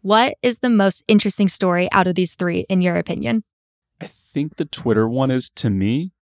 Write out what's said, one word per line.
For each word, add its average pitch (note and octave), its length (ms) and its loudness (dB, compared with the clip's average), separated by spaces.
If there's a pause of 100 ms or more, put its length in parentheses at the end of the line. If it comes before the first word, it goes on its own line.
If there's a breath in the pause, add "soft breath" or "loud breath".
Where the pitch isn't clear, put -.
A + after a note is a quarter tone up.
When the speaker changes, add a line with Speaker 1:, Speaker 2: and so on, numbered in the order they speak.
Speaker 1:
What G#3+ 400 2
is B3 160 0
the B3 120 0
most G3 360 2
interesting G#3 420 2
story F3+ 440 -2
out F#3 140 2
of F3+ 80 -2
these F3+ 200 -2
three, F3 340 -2
in F#3 140 2
your F3 140 0
opinion? F3+ 480 -4 (560)
Speaker 2:
I - 60 -14
think - 500 -8
the E3 80 -4
Twitter A2+ 420 0
one C3 240 0
is B2+ 200 -2
to - 200 -2
me. A2+ 520 0